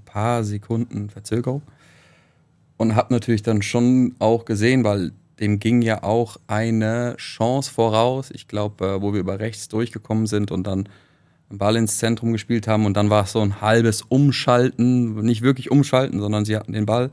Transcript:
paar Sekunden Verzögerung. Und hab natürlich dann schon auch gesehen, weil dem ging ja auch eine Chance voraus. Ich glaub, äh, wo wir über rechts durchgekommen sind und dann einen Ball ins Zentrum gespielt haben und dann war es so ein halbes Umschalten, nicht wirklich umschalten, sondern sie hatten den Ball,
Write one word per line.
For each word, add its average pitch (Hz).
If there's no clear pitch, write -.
paar 113
Sekunden 104
Verzögerung. 123
Und 113
hab 120
natürlich 117
dann 107
schon 123
auch 113
gesehen, 117
weil 101
dem 104
ging 117
ja 113
auch 113
eine 113
Chance 131
voraus. 117
Ich -
glaub, 104
äh, 95
wo 101
wir 104
über 95
rechts 107
durchgekommen 110
sind 104
und 90
dann 98
einen 101
Ball 104
ins 113
Zentrum 113
gespielt 113
haben 107
und 101
dann 104
war 104
es -
so 113
ein 98
halbes 113
Umschalten, 123
nicht 113
wirklich 131
umschalten, 135
sondern 104
sie 107
hatten -
den 107
Ball, 123